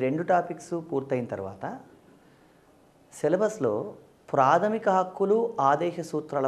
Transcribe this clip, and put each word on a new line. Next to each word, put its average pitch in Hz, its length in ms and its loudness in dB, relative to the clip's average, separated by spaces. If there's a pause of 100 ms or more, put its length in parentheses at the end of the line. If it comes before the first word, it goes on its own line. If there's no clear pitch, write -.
రెండు 143 180 0
టాపిక్స్ 175 520 -2 (180)
పూర్తయిన 135 400 -2
తర్వాత 98 320 -10 (1500)
సిలబస్లో 160 540 0 (600)
ప్రాథమిక 175 560 4
హక్కులు, 190 720 2
ఆదేశ 160 400 2 (120)
సూత్రాల 147 340 -2